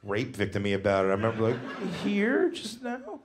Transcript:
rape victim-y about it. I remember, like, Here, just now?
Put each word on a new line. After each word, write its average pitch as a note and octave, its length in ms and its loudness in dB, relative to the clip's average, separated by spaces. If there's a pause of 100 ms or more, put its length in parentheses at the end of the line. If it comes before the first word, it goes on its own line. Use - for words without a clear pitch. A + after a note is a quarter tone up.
rape G#2 340 -2
victim-y G2+ 360 0
about G2 340 4
it. F#2+ 40 4
I - 20 4
remember, A2 400 2
like, - 420 -4 (100)
Here, A3 460 2
just A3+ 320 -8
now? B3+ 440 -10